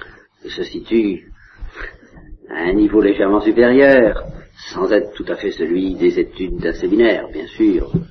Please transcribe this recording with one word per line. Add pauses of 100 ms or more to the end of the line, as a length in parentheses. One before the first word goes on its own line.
(480)
se
situent (1160)
à
un
niveau
légèrement
supérieur, (480)
sans
être
tout
à
fait
celui
des
études
d'un
séminaire,
bien
sûr. (180)